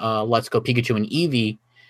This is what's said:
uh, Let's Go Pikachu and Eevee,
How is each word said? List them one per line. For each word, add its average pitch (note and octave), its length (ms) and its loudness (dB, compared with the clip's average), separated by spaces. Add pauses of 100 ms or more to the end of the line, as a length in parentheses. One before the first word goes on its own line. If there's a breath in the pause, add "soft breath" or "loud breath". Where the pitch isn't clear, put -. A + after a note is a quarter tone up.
uh, A2 240 0
Let's A#2 240 0
Go A2+ 140 0
Pikachu A#2 340 0
and G#2+ 100 0
Eevee, B2+ 520 0 (320 soft breath)